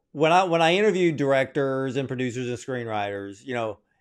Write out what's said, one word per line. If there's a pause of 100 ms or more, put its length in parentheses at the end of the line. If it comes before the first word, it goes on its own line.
(120)
when
I,
when
I
interview
directors
and
producers
and
screenwriters,
you
know, (220)